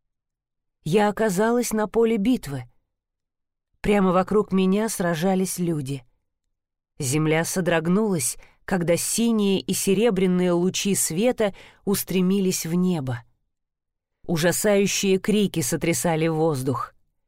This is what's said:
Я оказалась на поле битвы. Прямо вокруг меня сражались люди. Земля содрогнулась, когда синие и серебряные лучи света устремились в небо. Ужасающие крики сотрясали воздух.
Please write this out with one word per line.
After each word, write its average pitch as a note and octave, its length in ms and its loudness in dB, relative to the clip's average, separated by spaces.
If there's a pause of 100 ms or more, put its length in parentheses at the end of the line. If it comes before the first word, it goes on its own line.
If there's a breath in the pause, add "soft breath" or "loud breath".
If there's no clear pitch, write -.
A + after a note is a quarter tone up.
(840)
Я G#3 260 2
оказалась A3 640 0
на G#3+ 160 -2
поле A3+ 300 2
битвы. F#3+ 480 -2 (1160)
Прямо G3+ 300 2
вокруг G3 400 0
меня F#3+ 360 2
сражались F#3 720 -2
люди. D3+ 460 -4 (960)
Земля D#3 460 0
содрогнулась, F3 920 0 (280 soft breath)
когда E3+ 320 0
синие G#3+ 600 0
и - 140 -4
серебряные F#3 800 2
лучи F3+ 440 0
света G#3 580 0 (320 loud breath)
устремились F#3 800 0
в D#3+ 80 -4
небо. E3 500 -2 (1040)
Ужасающие F#3+ 920 0
крики G3 420 0
сотрясали D#3+ 640 0
воздух. D#3 640 -2 (340)